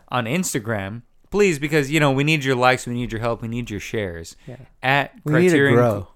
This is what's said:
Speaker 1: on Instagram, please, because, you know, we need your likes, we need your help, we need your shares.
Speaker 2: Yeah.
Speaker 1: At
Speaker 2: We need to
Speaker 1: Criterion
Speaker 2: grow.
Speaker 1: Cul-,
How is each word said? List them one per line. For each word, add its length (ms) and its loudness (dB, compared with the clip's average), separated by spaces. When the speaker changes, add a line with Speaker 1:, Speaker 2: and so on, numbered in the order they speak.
Speaker 1:
on 160 -2
Instagram, 800 -4
please, 300 2
because, 320 0
you 80 2
know, 100 4
we 140 2
need 200 2
your 120 0
likes, 320 2
we 60 -6
need 180 -6
your 80 -6
help, 200 -4
we 60 -10
need 240 -8
your 80 -6
shares. 560 -8
Speaker 2:
Yeah. 80 -16
Speaker 1:
At 300 0
Speaker 2:
We 120 -2
need 80 6
to 80 6
Speaker 1:
Criterion 260 4
Speaker 2:
grow. 160 4
Speaker 1:
Cul-, 240 -6